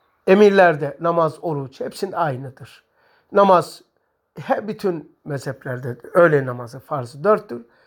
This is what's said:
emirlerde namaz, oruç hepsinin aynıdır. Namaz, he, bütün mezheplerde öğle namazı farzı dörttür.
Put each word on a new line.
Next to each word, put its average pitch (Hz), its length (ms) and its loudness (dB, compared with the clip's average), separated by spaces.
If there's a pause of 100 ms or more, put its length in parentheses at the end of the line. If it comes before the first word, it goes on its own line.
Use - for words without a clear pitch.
(260)
emirlerde 185 760 4
namaz, 165 420 0
oruç 143 380 -8
hepsinin 131 320 -8
aynıdır. 135 720 -8 (480)
Namaz, 190 500 4 (580)
he, 214 280 -4
bütün 185 460 -6 (100)
mezheplerde 127 720 -8 (180)
öğle 156 320 4
namazı 123 340 -12
farzı 139 440 -10
dörttür. 175 400 -2 (220)